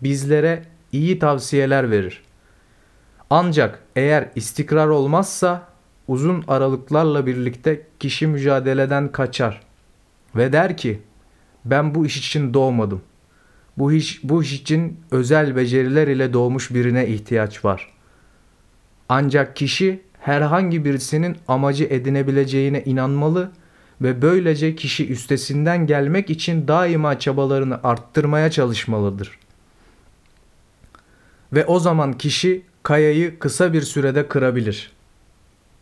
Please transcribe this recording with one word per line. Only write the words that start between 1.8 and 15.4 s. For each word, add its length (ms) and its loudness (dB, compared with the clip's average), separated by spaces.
verir. 320 0
Ancak 520 2
eğer 380 2
istikrar 540 0
olmazsa 800 0
uzun 400 0
aralıklarla 800 0
birlikte 600 -2
kişi 260 -2
mücadeleden 840 0
kaçar 480 -4
ve 160 2
der 240 2
ki, 260 -6
"Ben 300 0
bu 120 0
iş 100 -4
için 380 -2
doğmadım. 480 0
Bu 140 2
iş, 320 -2
bu 180 2
iş 100 -4
için 480 -4
özel 460 2